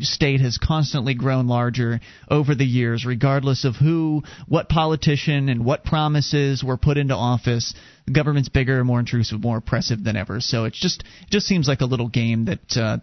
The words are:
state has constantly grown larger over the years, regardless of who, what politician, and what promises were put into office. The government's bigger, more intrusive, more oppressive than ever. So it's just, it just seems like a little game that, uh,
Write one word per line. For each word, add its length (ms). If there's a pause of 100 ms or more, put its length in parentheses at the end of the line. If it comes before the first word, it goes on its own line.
state 400
has 180
constantly 560
grown 320
larger 540 (280)
over 280
the 100
years, 400
regardless 580
of 120
who, 480 (240)
what 200
politician, 800
and 160
what 200
promises 800
were 120
put 220
into 160
office. 580 (340)
The 60
government's 380
bigger, 340
more 160
intrusive, 400
more 160
oppressive 480
than 100
ever. 280
So 240
it's 120
just, 240 (200)
it 80
just 160
seems 200
like 140
a 60
little 220
game 360
that, 320
uh, 260